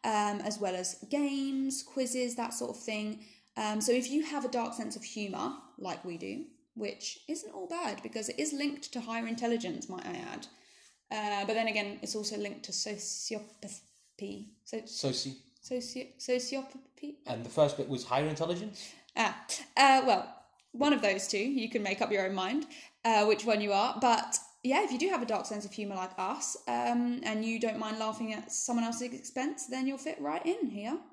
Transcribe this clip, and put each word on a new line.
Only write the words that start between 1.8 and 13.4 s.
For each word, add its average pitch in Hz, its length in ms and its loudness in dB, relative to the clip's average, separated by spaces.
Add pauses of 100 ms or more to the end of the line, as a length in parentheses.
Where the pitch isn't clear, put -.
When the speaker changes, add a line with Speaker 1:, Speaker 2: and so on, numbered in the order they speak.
Speaker 1:
quizzes, 247 520 0
that 233 180 -4
sort - 220 -4
of - 60 -14
thing. 214 380 -4 (360)
Um, 214 240 0
so 220 120 4
if 247 180 4
you 311 140 2
have 294 200 -4
a 247 40 0
dark 233 260 -2
sense 220 220 -6
of - 80 -12
humour, 208 500 -4 (240)
like 185 260 -6
we 175 140 -8
do, 202 260 -6 (300)
which - 540 -8
isn't 370 240 -6
all 381 160 -10
bad 330 340 -4
because 220 260 -6
it - 100 -6
is 302 140 0
linked 285 400 -4
to 240 80 -6
higher 226 280 -4
intelligence, 233 600 -2
might 185 180 -8
I 175 100 -6 (160)
add. - 140 -10 (680)
Uh, 208 340 -2
but 220 80 2
then 226 140 2
again, 202 340 -2
it's 208 140 -6
also 214 200 -4
linked 208 280 -6
to 196 80 -10
sociopathy. - 1700 -8 (180)